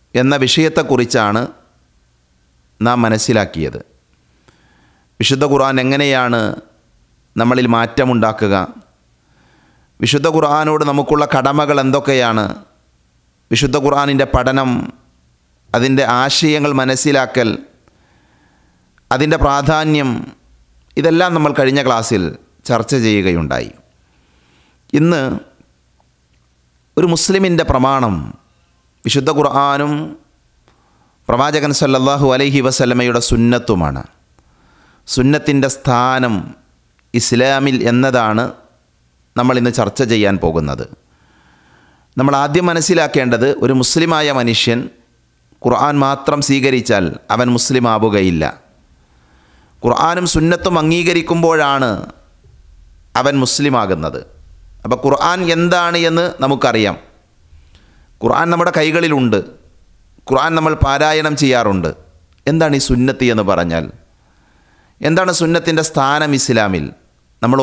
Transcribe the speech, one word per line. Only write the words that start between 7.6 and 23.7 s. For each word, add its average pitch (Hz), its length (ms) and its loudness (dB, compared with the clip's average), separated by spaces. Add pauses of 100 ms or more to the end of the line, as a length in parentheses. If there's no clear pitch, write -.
മാറ്റമുണ്ടാക്കുക? 113 800 0 (1500)
വിശുദ്ധ 143 320 0
ഖുർആനോട് 151 540 2
നമുക്കുള്ള 143 360 0 (100)
കടമകൾ 143 480 0
എന്തൊക്കെയാണ്? 131 640 0 (1080)
വിശുദ്ധ 127 320 0
ഖുർആനിൻ്റെ 139 500 0
പഠനം, 131 340 0 (1080)
അതിൻ്റെ 131 280 2 (160)
ആശയങ്ങൾ 147 500 0 (100)
മനസ്സിലാക്കൽ, 131 680 0 (1700)
അതിൻ്റെ 151 300 0
പ്രാധാന്യം, 147 640 0 (840)
ഇതെല്ലാം 165 400 2
നമ്മൾ 147 240 0
കഴിഞ്ഞ 135 260 2
ക്ലാസ്സിൽ 113 360 0 (460)
ചർച്ച 113 240 -2 (140)
ചെയ്യുകയുണ്ടായി. 82 640 0 (1300)